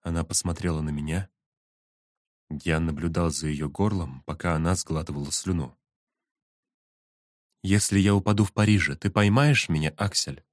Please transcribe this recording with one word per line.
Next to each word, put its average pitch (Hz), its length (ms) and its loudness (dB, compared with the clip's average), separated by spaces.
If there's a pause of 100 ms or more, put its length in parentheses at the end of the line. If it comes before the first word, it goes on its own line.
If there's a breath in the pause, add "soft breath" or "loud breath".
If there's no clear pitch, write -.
Она 82 220 -2
посмотрела 82 580 -2
на 76 100 -4
меня. 78 380 -4 (1200)
Я 80 300 -2
наблюдал 82 520 -2
за 78 160 -6
ее 76 220 -4
горлом, 82 540 -4
пока 82 320 -4
она 80 200 0
сглатывала 73 560 -6
слюну. 82 460 -4 (1900)
«Если 98 360 2
я 101 160 6
упаду 107 300 2
в - 80 -8
Париже, 104 420 4
ты 101 140 -2
поймаешь 120 580 4
меня, 78 300 0
Аксель?» - 560 -4